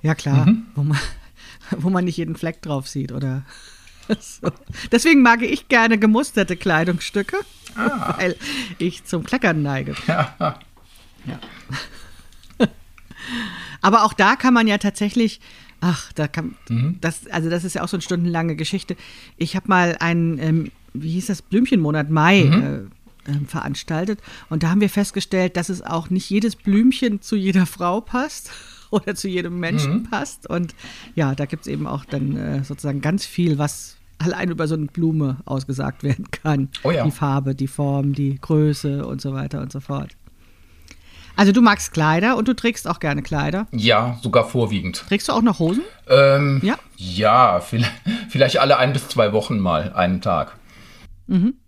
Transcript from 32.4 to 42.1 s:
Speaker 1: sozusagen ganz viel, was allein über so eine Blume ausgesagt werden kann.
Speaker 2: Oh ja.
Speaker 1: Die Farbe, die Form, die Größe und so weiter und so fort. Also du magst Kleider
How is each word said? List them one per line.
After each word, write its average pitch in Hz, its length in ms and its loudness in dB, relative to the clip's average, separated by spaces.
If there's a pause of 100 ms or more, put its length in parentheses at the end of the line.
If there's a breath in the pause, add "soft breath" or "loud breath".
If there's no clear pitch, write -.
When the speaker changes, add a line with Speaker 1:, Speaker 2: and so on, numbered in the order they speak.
Speaker 1:
sozusagen 143 360 -6
ganz 175 240 -2
viel, 165 320 0
was - 380 -4 (240)
allein 185 320 -2
über 160 160 -2
so 160 80 0
eine 156 120 -2
Blume 156 580 0
ausgesagt 135 580 -6
werden - 280 -2
kann. 139 380 0 (140)
Speaker 2:
Oh 143 80 2
ja. 135 140 0
Speaker 1:
Die 147 60 2
Farbe, 135 440 0
die 135 120 -4
Form, 139 460 0
die 139 260 -2
Größe 147 640 0
und 131 160 -8
so 135 120 -6
weiter 143 280 -6
und 139 100 -8
so 139 100 -10
fort. 143 340 -8 (1200 soft breath)
Also 202 160 6
du 233 100 6
magst 208 320 4
Kleider 165 440 2